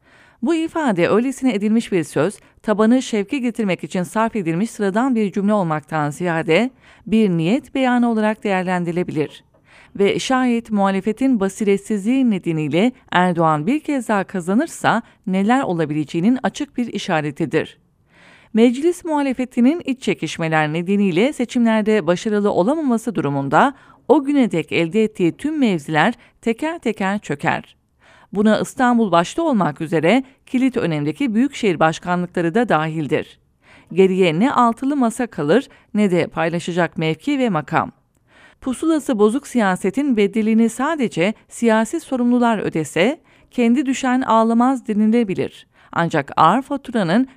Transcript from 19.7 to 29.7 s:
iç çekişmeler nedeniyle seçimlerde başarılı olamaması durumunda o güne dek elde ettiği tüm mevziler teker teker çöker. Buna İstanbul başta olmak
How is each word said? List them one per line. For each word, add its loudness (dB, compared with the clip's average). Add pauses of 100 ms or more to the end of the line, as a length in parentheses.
iç -6
çekişmeler -2
nedeniyle 0
seçimlerde 0
başarılı 0
olamaması 0
durumunda 2 (340)
o 4
güne 2
dek -2
elde 0
ettiği 0
tüm -4
mevziler 2 (280)
teker -4
teker -4
çöker. -6 (580)
Buna 2
İstanbul 0
başta 0
olmak 0